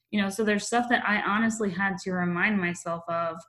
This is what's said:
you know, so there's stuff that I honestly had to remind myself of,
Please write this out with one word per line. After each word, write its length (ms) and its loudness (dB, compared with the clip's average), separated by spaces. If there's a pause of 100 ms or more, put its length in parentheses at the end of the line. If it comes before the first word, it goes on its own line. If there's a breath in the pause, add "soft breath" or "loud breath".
(120)
you 100 2
know, 80 0
so 140 -2
there's 240 2
stuff 220 2
that 180 2
I 140 2
honestly 500 0
had 320 -2
to 80 -4
remind 480 0
myself 500 -4
of, 280 -2 (120)